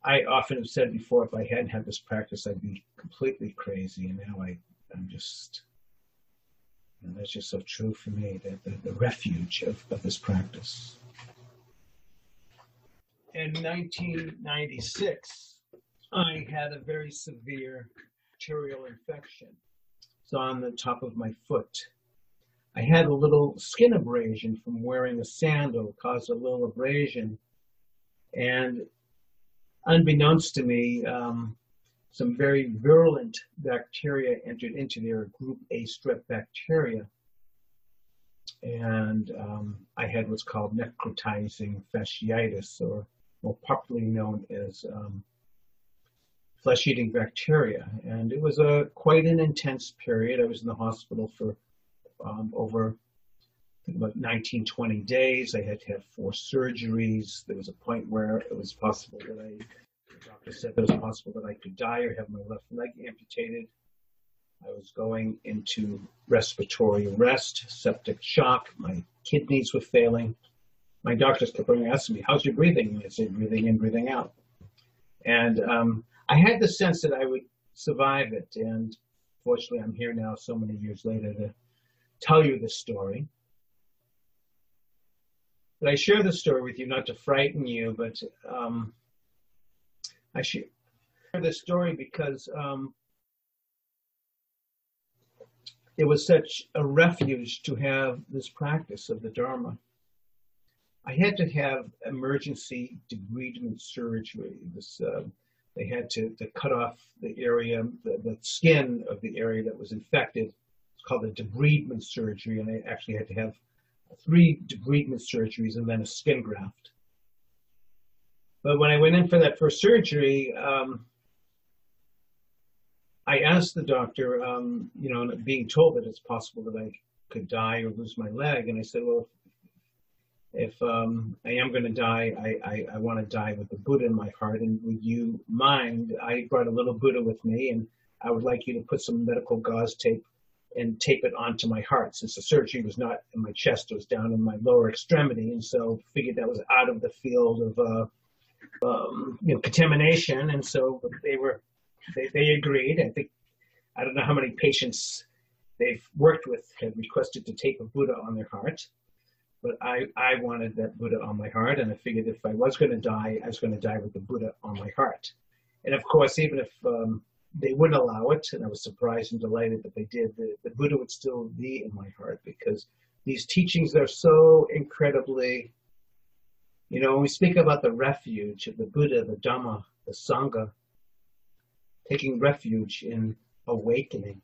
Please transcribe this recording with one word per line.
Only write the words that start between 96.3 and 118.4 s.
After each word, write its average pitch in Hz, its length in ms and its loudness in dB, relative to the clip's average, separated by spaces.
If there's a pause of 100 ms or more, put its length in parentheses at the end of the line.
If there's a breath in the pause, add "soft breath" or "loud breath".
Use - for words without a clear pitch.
a 147 100 0
refuge 139 800 2
to 135 120 -4
have 135 440 -2 (100)
this 135 200 -8
practice 147 600 -6
of 113 120 -6
the 160 80 -10
Dharma. 247 480 -6 (1300)
I 131 80 -10
had 196 240 4
to 165 140 2
have 135 340 -2 (200)
emergency 139 920 -6 (120)
debridement 117 720 -10
surgery. 113 800 -8 (160)
This, - 260 -18
uh, - 240 -4 (520)
they - 120 -8
had 120 240 -8
to, 113 180 -4 (100)
to 110 80 -10
cut 135 240 -4
off 117 280 -2 (220)
the 113 160 -8
area, 117 460 0 (200)
the, 113 200 -2
the 110 180 -6
skin 131 680 4
of 101 120 -8
the 113 160 -8
area 110 260 -2
that 110 140 -6
was 107 140 -14
infected. 113 560 -2
It's - 600 -20
called 113 180 -2
a 110 60 -6
debridement 127 720 2
surgery, 110 560 -6
and 107 100 -6
I 110 200 -8
actually 110 260 -8
had 107 120 -6
to 98 80 -12
have 110 180 -4 (640)
three 165 500 8
debridement 131 540 0
surgeries 113 560 -4
and 117 100 -4
then 113 140 -2
a 107 40 -6
skin 135 360 0
graft. 101 500 -10 (1700)